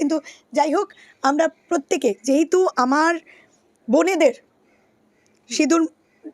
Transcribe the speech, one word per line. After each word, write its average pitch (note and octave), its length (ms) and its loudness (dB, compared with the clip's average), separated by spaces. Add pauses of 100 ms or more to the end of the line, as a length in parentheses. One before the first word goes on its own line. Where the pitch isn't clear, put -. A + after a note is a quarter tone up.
কিন্তু D#4 160 -2 (360)
যাই D4 240 0
হোক, G4+ 120 -2 (340)
আমরা D4+ 260 0 (200)
প্রত্যেকে, C#4 540 -2
যেহেতু D4 360 0 (180)
আমার D4+ 380 0 (760)
বোনেদের D#4 440 2 (1160)
সিঁদুর D#4+ 320 2 (520)